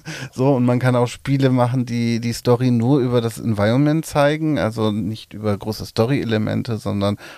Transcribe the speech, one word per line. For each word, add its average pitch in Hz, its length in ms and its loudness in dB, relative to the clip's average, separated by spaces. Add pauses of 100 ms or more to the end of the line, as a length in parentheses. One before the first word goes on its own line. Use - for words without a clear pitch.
(340)
so. 135 220 2
Und 123 100 2
man 123 140 2
kann 127 160 2
auch 120 120 2
Spiele 135 420 0
machen, 123 360 2
die 117 340 -2
die 117 140 -2
Story 123 380 2
nur 123 280 4
über 123 220 2
das 113 180 -4
Environment 123 680 2
zeigen, 151 540 0
also 110 320 -2
nicht 104 420 -6
über 104 240 -2
große 107 280 -8
Story-Elemente, 110 920 -2
sondern 101 400 -2 (200)